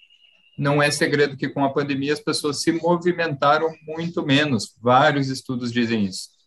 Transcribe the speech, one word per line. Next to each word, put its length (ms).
Não 280
é 80
segredo 440
que 140
com 160
a 80
pandemia 400
as 60
pessoas 420
se 100
movimentaram 1000
muito 360
menos, 560
vários 500
estudos 420
dizem 340
isso. 240